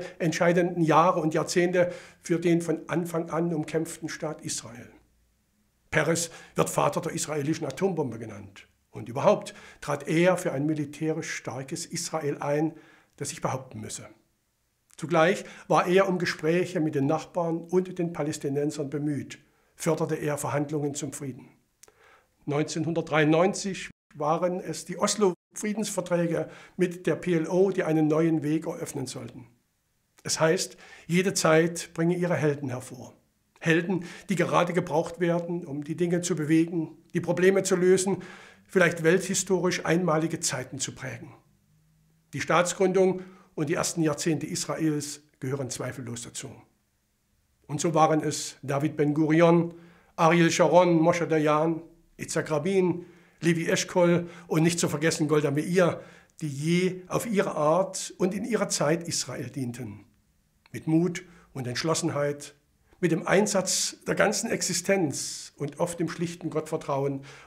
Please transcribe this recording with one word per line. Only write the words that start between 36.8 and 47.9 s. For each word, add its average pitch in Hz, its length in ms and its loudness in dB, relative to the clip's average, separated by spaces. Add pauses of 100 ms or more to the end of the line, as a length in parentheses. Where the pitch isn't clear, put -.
die 175 80 0
Probleme 180 400 4
zu 190 140 2
lösen, 185 480 4 (440)
vielleicht 170 360 4
welthistorisch 180 800 0
einmalige 160 540 0
Zeiten 127 400 -6
zu - 160 -6
prägen. 123 360 -12 (1040)
Die 139 80 -6
Staatsgründung 185 800 2 (340)
und 151 140 -2
die 170 60 0
ersten - 280 -2
Jahrzehnte 151 420 0
Israels 151 760 -4 (180)
gehören 131 320 -4
zweifellos 127 500 -8
dazu. 120 300 -14 (1120)
Und 143 160 -6
so 170 140 0